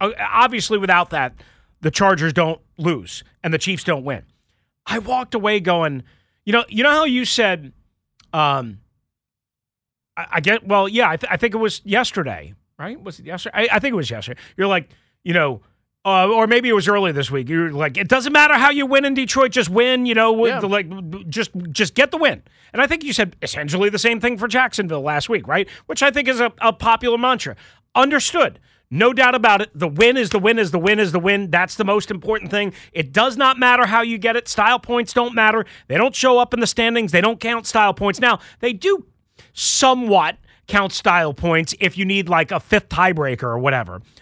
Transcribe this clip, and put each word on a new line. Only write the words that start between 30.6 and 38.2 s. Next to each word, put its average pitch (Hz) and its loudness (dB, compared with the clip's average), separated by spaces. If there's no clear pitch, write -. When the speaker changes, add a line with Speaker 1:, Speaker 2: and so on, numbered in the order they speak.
Speaker 1:
the 180 0
win 208 2
is 180 0
the 180 0
win. 196 0
That's 175 -2
the 214 -2
most 202 -2
important 196 -6
thing. 202 -2
It 139 -6
does 233 2
not 262 4
matter 247 4
how 220 2
you 233 -4
get 226 0
it. 240 -6
Style 226 2
points 240 -4
don't 240 0
matter. 220 2
They 135 -4
don't 233 2
show 254 4
up 240 2
in 233 -2
the 233 0
standings. 226 0
They 175 4
don't 220 0
count 233 -4
style 208 2
points. 202 -2
Now, 233 2